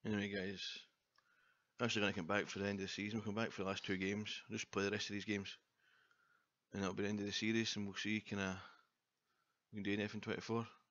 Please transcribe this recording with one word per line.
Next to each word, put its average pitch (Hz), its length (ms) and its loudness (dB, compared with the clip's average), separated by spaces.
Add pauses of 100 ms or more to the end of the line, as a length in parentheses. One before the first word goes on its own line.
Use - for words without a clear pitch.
Anyway, 101 240 2
guys, 98 320 -2 (1160)
I'm 123 60 4
actually 113 160 4
gonna 98 120 6
come 90 120 -2
back 95 220 4
for - 120 -6
the 101 80 2
end 101 120 2
of 98 60 0
the 92 60 -4
season. 104 280 -2
We'll 101 60 -6
come 107 160 0
back 110 100 0
for 98 120 -4
the 95 40 0
last 98 180 -2
two 95 120 0
games. 101 520 -2
We'll 110 80 -4
just - 140 -6
play 98 120 2
the 101 80 4
rest 104 180 -2
of 104 40 -4
these 101 120 -4
games. 101 320 -2 (1160)
And 101 80 0
that'll 98 140 2
be 101 80 0
the 101 60 2
end 104 100 0
of 101 60 0
the 101 60 -2
series, 110 440 2
and 104 100 -2
we'll 98 100 -6
see, 107 260 0
kinda, 95 360 0 (1120)
we 110 60 -8
can 101 60 -4
do 101 100 4
anything 107 280 0
twenty-four. 113 460 0 (240)